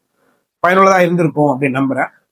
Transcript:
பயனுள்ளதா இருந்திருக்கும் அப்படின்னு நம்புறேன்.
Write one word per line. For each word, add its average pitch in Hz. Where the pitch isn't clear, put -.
பயனுள்ளதா 190
இருந்திருக்கும் 156
அப்படின்னு 131
நம்புறேன். 135